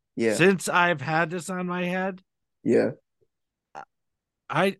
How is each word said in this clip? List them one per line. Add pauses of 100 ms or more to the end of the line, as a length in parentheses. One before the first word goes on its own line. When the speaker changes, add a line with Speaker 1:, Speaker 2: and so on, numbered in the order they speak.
(160)
Speaker 1:
Yeah.
Speaker 2:
since
I've
had
this
on
my
head, (400)
Speaker 1:
Yeah. (1600)
Speaker 2:
I,